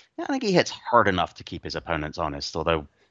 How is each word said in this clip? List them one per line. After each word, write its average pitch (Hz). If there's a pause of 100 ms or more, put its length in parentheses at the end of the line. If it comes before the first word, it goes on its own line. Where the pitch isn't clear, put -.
(180)
yeah, 330
I 302
think 262
he 202
hits 160
hard 113
enough 90
to -
keep -
his 80
opponents 78
honest, 73
although, 80 (240)